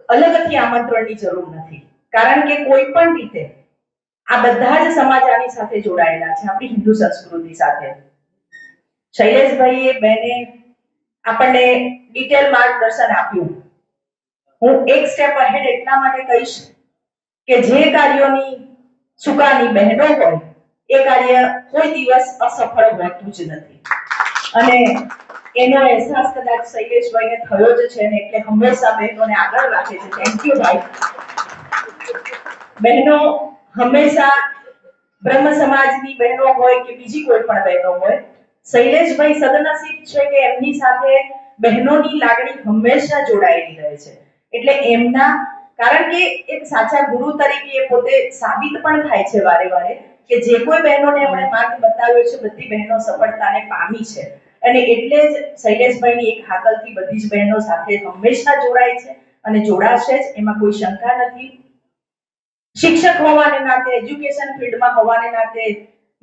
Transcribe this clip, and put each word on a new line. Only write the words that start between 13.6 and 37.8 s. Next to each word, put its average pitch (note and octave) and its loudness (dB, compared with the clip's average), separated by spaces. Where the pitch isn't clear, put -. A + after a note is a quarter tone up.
હું C4 4
એક C4+ 4
સ્ટેપ C#4+ 0
અહેડ C4+ 0
એટલા B3+ -2
માટે C4 0
કહીશ B3 0
કે B3+ 2
જે C4 4
કાર્યોની C#4 2
સુકાની C#4+ 2
બહેનો A3 2
હોય E3 2
એ C4+ 4
કાર્ય B3+ 4
કોઈ D4+ 0
દિવસ B3+ 2
અસફળ A#3 0
હોતું G3 -8
જ E3+ -12
નથી, - -18
અને B3 4
એનો B3+ 4
અહેસાસ B3+ 2
કદાચ A#3 -4
શૈલેષભાઈને A#3 -2
થયો G#3+ 4
જ A#3+ 0
છે G#3 -2
ને, G#3+ -2
એટલે - -6
હંમેશા A3+ 0
બહેનોને G#3+ -4
આગળ - -2
રાખે C4 -4
છે. G3+ -14
Thank A3+ -4
you C#4 2
ભાઈ. F3+ 0
બહેનો C#4+ 4
હંમેશા C#4 2
બ્રહ્મ C#4 2
સમાજની C4+ 0
બહેનો B3+ 2
હોય B3 2
કે A#3+ -14
બીજી C4 -10
કોઈ A3+ 2
પણ G3 -2
બહેનો F3+ 0